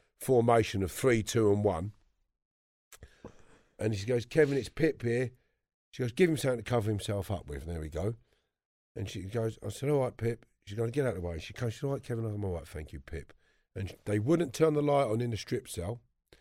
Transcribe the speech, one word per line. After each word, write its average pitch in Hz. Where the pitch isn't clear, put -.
formation 117
of 90
three, 120
two, 107
and 104
one. 95
And 110
she 98
goes, 120
"Kevin, 143
it's 107
Pip -
here." 120
She 131
goes, 117
"Give 175
him 156
something 127
to 107
cover 110
himself 101
up -
with." 69
And 80
there 82
we 78
go. 85
And 104
she 92
goes, 113
I 104
said, 135
"All 139
right, 120
Pip." 117
She 101
goes, 113
"Get 135
out 113
of 90
the 87
way." 85
She -
comes, 117
she -
said, 143
"All 135
right, -
Kevin, 113
I'm 104
all 92
right, 80
thank -
you, 73
Pip." 71
And 95
they 107
wouldn't 147
turn 160
the 147
light 143
on 110
in 120
the 113
strip -
cell, 98